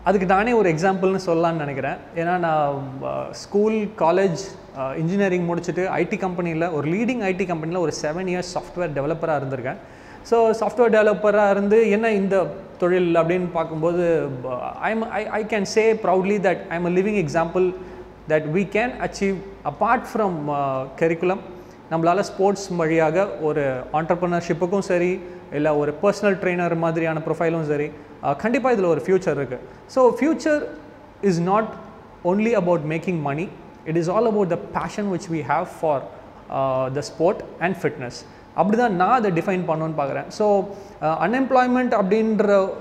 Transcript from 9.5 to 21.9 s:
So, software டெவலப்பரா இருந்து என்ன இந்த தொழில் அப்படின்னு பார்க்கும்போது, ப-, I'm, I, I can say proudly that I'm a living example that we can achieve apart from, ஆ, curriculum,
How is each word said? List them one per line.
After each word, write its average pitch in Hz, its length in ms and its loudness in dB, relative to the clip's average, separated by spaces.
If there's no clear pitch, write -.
So, 226 260 4
software 220 440 2
டெவலப்பரா 208 560 4
இருந்து 202 400 4
என்ன 220 220 2
இந்த 196 340 2
தொழில் 180 380 2
அப்படின்னு 175 380 2
பார்க்கும்போது, 165 760 0
ப-, 127 400 -6
I'm, 220 300 -2
I, 208 160 -4
I 214 160 -2
can 214 180 -2
say 220 320 2
proudly 196 480 2
that 175 160 2
I'm 170 160 -4
a 175 40 2
living 190 360 2
example 170 480 0
that 156 140 2
we 185 180 2
can 220 200 0
achieve 196 340 -2
apart 220 360 0
from, 208 180 0
ஆ, 135 360 -2
curriculum, 175 400 2